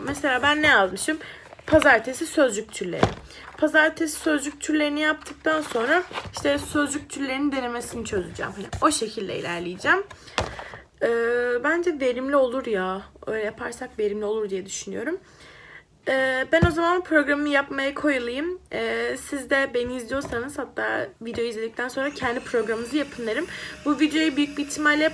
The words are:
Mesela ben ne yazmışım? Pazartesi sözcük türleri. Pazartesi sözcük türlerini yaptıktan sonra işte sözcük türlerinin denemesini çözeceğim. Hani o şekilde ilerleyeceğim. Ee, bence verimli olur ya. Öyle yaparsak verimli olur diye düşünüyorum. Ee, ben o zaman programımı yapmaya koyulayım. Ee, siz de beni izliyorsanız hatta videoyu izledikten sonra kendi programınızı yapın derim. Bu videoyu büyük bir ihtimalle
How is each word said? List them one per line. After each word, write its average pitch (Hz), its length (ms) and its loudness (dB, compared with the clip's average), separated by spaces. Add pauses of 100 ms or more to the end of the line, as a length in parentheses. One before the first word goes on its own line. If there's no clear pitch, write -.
Mesela 269 360 0
ben 294 200 4
ne 302 40 4
yazmışım? 220 520 4 (480)
Pazartesi 277 600 6
sözcük 220 460 2
türleri. 170 340 0 (520)
Pazartesi 311 640 2
sözcük 294 400 -2
türlerini 302 400 0
yaptıktan 311 600 -2
sonra 277 420 2 (300)
işte 285 260 2
sözcük 294 520 -2
türlerinin 269 420 -2
denemesini 240 520 -4
çözeceğim. 180 520 -4
Hani 196 100 -10 (160)
o 311 80 6
şekilde 220 480 -4
ilerleyeceğim. 185 640 0 (1000)
Ee, - 60 2 (560)
bence 330 360 2
verimli 262 360 0
olur 262 300 2
ya. 190 360 -2 (240)
Öyle 220 180 -2
yaparsak 233 540 -8
verimli 208 260 -2
olur 214 260 -2
diye 190 160 -4
düşünüyorum. 208 520 -6 (880)
Ee, 262 440 2
ben 339 160 6
o - 20 4
zaman 339 340 2
programımı 294 440 2
yapmaya 277 460 0
koyulayım. 277 640 0 (140)
Ee, 233 440 -2 (120)
siz 262 220 -6
de 269 240 2
beni 247 220 -2
izliyorsanız 254 640 -6
hatta 220 500 -2 (140)
videoyu 233 280 -4
izledikten 226 380 -6
sonra 269 220 -2
kendi 254 300 -2
programınızı 233 560 -2
yapın 269 300 -2
derim. 262 200 -2 (380)
Bu 285 160 2
videoyu 311 360 2
büyük 285 220 0
bir 285 80 -2
ihtimalle 302 480 2